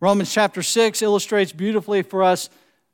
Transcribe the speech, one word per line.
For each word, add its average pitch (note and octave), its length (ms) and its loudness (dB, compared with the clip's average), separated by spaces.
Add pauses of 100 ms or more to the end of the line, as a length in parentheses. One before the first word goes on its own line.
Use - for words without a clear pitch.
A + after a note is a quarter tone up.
Romans G3 320 0
chapter G3 300 0
six A3+ 380 0
illustrates G#3 500 0
beautifully G3+ 520 -2
for F#3+ 200 -2
us F#3 280 2 (440)